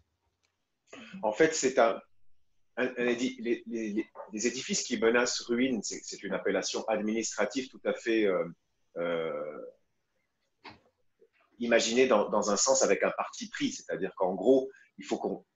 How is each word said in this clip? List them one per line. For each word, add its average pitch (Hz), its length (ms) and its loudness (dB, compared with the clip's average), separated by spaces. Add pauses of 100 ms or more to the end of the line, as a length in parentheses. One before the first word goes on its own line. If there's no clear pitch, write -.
(1200)
En 107 100 0
fait, 156 220 4
c'est 127 240 0
un, 110 220 6 (800)
un, 127 100 0 (100)
un 123 100 0
édi-, 123 320 0
les, 113 280 -2
les, 113 260 -4
les, 104 140 -4 (240)
les 107 160 -2
édifices - 340 -4
qui 123 160 -4
menacent 120 440 2
ruine, 120 420 0
c'est, - 200 -8
c'est - 200 -12
une 95 100 -6
appellation 95 540 -2
administrative 110 840 -2
tout - 160 -20
à 104 80 0
fait, 113 320 0
euh, 90 180 2 (540)
euh, 78 600 -4 (2000)
imaginée 117 480 4
dans, 107 220 4
dans 104 200 0
un 101 80 2
sens 131 240 4
avec 98 220 2
un 95 80 2
parti - 380 -8
pris, 131 220 -2
c'est-à-dire 87 440 -8
qu'en 92 180 0
gros, 131 380 4 (260)
il - 80 -14
faut 110 120 -2
qu'on, 95 280 -6 (100)